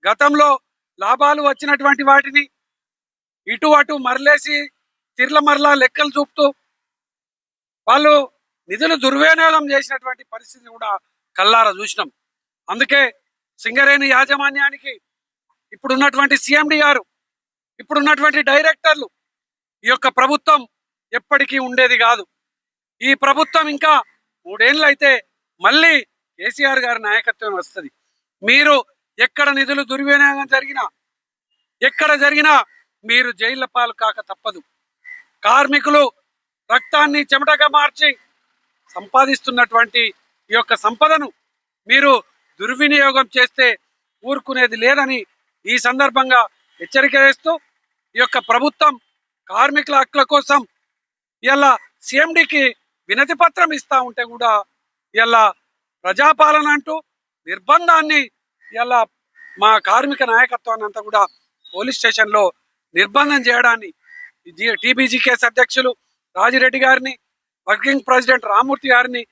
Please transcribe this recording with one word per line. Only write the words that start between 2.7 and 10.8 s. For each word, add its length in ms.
ఇటు 160
అటు 160
మరలేసి, 500
తిర్ల 180
మరలా 240
లెక్కలు 340
చూపుతూ 280
వాళ్ళు 260
నిధులు 360
దుర్వినియోగం 680
చేసినటువంటి 500
పరిస్థితిని 420
కూడా 160